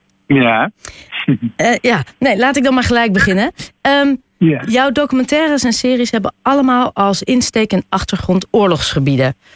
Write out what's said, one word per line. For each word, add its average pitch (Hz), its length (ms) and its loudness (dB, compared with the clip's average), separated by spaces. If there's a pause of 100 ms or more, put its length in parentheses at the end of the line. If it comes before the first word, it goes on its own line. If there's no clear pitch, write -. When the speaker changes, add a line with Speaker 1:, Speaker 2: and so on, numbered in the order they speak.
(260)
Speaker 1:
Ja. 127 440 2 (540)
<laughs> 151 80 0 (240)
Speaker 2:
Eh, 233 240 0
ja, 226 220 0 (160)
nee, 247 200 0
laat 269 180 0
ik 285 80 0
dan 269 100 2
maar 254 80 2
gelijk 233 300 0
beginnen. 196 400 0 (280)
Ehm, 285 340 2 (240)
Speaker 1:
Ja. 151 280 2
Speaker 2:
jouw 254 240 0
documentaires 294 720 0
en 240 80 0
series 247 380 0
hebben 214 320 -2
allemaal 254 500 2
als 196 300 0
insteek 240 500 -2
en 185 160 -2
achtergrond - 640 -2
oorlogsgebieden. 139 840 0 (220)